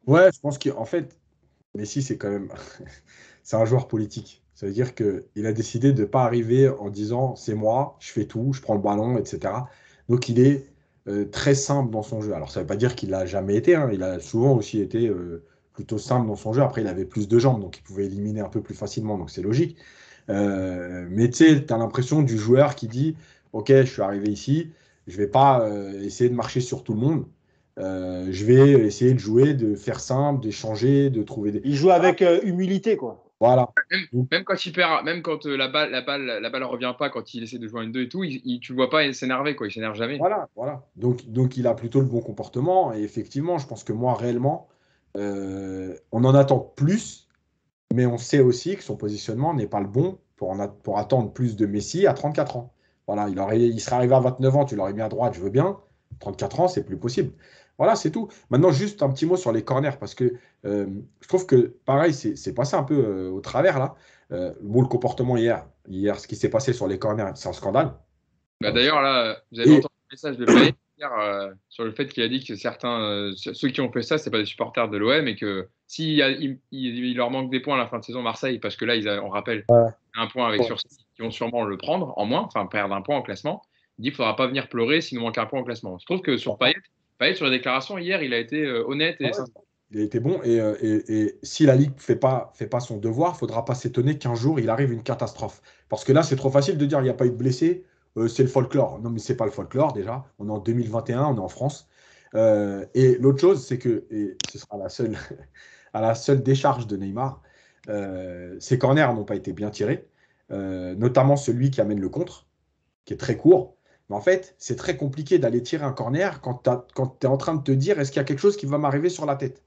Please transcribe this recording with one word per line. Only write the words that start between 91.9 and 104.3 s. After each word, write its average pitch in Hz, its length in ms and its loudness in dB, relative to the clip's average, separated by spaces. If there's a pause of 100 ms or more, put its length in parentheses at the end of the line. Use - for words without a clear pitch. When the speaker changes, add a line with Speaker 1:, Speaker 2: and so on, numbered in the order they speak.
Speaker 1:
fait 120 180 0
pas, 127 380 0
fait 107 140 -8
pas 120 120 -2
son 117 160 -8
devoir, 113 400 -2
faudra 117 280 -4
pas 135 100 -2
s'étonner 131 420 0
qu'un 120 180 -4
jour 135 260 0
il 113 100 0
arrive 131 200 2
une 113 120 -6
catastrophe. - 580 -6 (300)
Parce - 140 -6
que 131 80 4
là, 135 100 8
c'est 135 140 0
trop 135 120 0
facile 143 300 2
de 143 80 2
dire : « 143 140 2
Il 131 40 0
n'y 127 60 2
a - 40 -2
pas 127 120 2
eu 123 40 6
de 117 60 -4
blessés ». 147 480 0 (320)
Euh, 113 120 0
c'est 127 140 0
le 127 60 4
folklore. 123 520 0
Non, 117 100 -8
mais 113 100 -6
c'est 135 160 -4
pas 117 80 -4
le 104 60 -2
folklore, 139 420 -2
déjà. 113 320 -8 (140)
On 104 100 -10
est 107 40 -6
en 107 60 -6
deux 117 140 -2
mille 117 180 -2
vingt 113 180 -4
et 120 40 -4
un, 131 140 0
on 139 100 0
est 101 40 -4
en 92 80 -8
France. - 400 -6 (460)
Euh, 104 500 2 (100)
et 127 240 6
l'autre 135 220 4
chose, 175 240 4
c'est 123 140 -6
que, 110 320 -2
et 101 260 -6 (140)